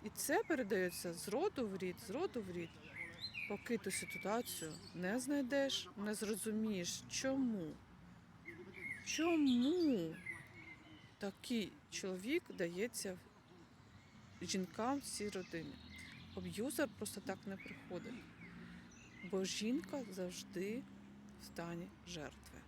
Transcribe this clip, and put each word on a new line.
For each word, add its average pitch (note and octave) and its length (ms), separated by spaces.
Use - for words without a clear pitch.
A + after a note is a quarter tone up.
І G#3+ 60
це F4 340
передається F#3 680
з F3 140
роду C4+ 400
в F#3+ 100
рід, F3+ 180
з - 20
роду C4 320
в F#3+ 100
рід, E3+ 180
поки G#3+ 280
ту - 140
ситуацію F#3 800
не F#3 240
знайдеш, C#4 680
не G#3 160
зрозумієш, G#3+ 960
чому. A#3 640
Чому C#4+ 1040
такий G3+ 540
чоловік G3+ 520
дається F#3 600
жінкам G#3+ 580
в C4+ 40
цій - 260
родині? F3 440
Аб'юзер G#3 600
просто G#3 240
так F#3+ 240
не G3 120
приходить, - 680
бо F#3+ 140
жінка B3+ 680
завжди F#3 720
в - 40
стані E3+ 420
жертви. D3+ 600